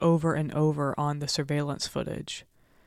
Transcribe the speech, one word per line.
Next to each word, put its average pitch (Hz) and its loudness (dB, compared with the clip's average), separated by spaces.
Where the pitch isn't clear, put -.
over 165 4
and 151 -2
over 147 2
on 147 -2
the 143 -6
surveillance 143 -2
footage. - -6